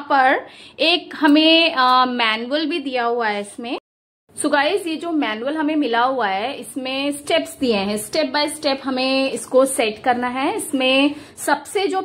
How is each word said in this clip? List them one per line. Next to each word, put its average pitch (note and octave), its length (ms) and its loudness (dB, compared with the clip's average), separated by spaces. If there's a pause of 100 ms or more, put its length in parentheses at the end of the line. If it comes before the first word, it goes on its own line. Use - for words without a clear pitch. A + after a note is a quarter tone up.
(100)
पर C#4 360 4 (340)
एक E4 360 0
हमें, D#4+ 580 6
अ, B3+ 320 4
manual B3 600 -2
भी E4 140 -4
दिया B3+ 240 -4
हुआ A#3 240 0
है G#3 120 -2
इसमें। A#3 360 -8 (600)
So - 160 -2
guys, F4 340 2
ये D#4+ 100 -4
जो E4+ 160 -8
manual B3 440 -2
हमें D#4 200 -2
मिला A#3+ 260 2
हुआ B3 260 0
है, G#3 280 -2
इसमें C4+ 560 -6
steps D#4+ 480 -2
दिए A#3 160 2
हैं, G3+ 220 -2
step C#4 340 -4
by D4 200 0
step C4+ 300 -4
हमें C4 500 0
इसको B3+ 340 2
set A3+ 380 -2
करना B3 260 0
है। C4+ 260 -2
इसमें C4+ 580 2 (240)
सबसे E4 500 -2
जो F#4+ 160 -2